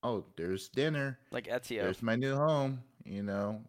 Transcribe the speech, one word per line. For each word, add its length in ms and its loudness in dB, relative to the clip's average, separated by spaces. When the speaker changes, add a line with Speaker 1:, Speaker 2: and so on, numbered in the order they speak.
Speaker 1:
"Oh, 240 -2
there's 320 -2
dinner. 500 0
Speaker 2:
Like 180 -4
Ezio. 360 -2
Speaker 1:
There's 180 0
my 140 4
new 200 2
home," 460 2
you 200 -6
know 460 -2